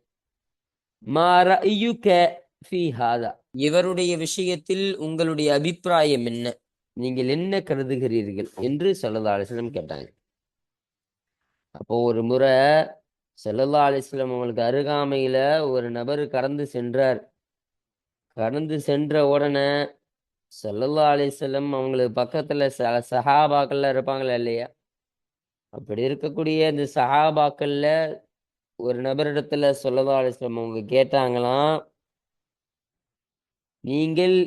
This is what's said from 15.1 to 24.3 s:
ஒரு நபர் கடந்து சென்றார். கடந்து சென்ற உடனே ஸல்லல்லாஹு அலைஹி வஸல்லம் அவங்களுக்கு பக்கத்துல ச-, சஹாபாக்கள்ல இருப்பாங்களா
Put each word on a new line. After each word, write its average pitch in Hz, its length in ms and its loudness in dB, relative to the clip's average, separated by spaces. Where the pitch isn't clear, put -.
ஒரு 123 220 -2
நபர் 123 380 -4
கடந்து 139 380 -4
சென்றார். 123 540 0
கடந்து 147 440 -4
சென்ற 143 320 0
உடனே 143 420 2
ஸல்லல்லாஹு 139 600 0
அலைஹி 143 180 0
வஸல்லம் 139 420 -4
அவங்களுக்கு 131 400 0
பக்கத்துல 143 580 -2
ச-, 120 340 -2
சஹாபாக்கள்ல 139 880 2
இருப்பாங்களா 131 440 -2